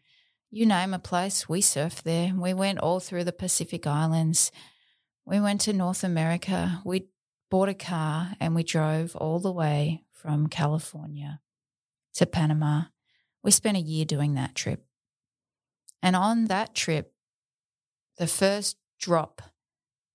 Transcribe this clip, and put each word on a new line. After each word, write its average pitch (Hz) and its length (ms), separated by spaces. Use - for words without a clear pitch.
You 220 160
name 190 300
a 180 60
place, 185 480
we 170 120
surfed 156 440
there. 170 280
We 185 220
went 190 240
all 180 220
through 175 240
the 170 80
Pacific 175 520
Islands. 160 680
We 202 160
went 202 220
to 214 100
North 185 320
America. 170 800
We 185 240
bought 190 180
a 196 60
car 170 640
and 165 160
we 165 80
drove 160 540
all 160 240
the 190 120
way 156 600
from 151 340
California 151 920
to 185 120
Panama. 151 580
We 202 80
spent 202 280
a - 20
year 156 240
doing 147 300
that 131 200
trip. - 300
And 185 120
on 220 320
that 202 280
trip, - 400
the 175 80
first 196 500
drop 165 420